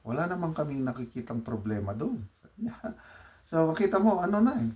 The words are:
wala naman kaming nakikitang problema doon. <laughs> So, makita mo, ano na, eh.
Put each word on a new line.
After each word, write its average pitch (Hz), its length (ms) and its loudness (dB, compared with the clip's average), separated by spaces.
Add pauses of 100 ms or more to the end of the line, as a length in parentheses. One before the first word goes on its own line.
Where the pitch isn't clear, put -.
wala 135 240 -2
naman 175 320 -4
kaming 143 240 -2
nakikitang 120 640 -6
problema 101 480 -2
doon. 190 240 -4 (400)
<laughs> 214 80 -6 (800)
So, 160 260 4
makita 196 300 2
mo, 196 240 4
ano 208 180 2
na, 262 140 6
eh. 117 200 0